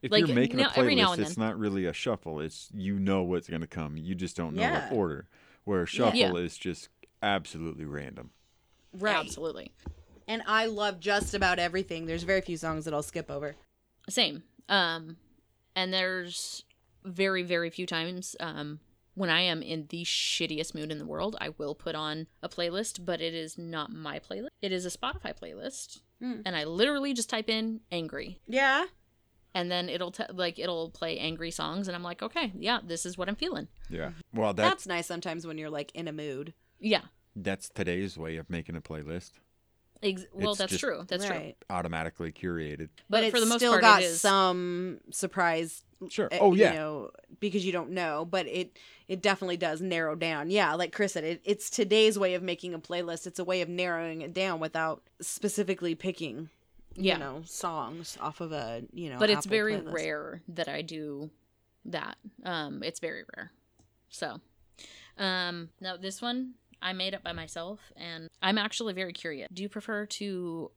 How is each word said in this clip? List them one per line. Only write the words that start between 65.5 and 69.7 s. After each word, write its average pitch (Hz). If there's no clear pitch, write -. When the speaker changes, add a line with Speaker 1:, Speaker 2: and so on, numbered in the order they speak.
Speaker 2:
now 185
this 190
one 247
I 185
made 190
up 196
by 175
myself, 170
and 165
I'm 196
actually 214
very 185
curious. 147
Do 185
you 202
prefer 208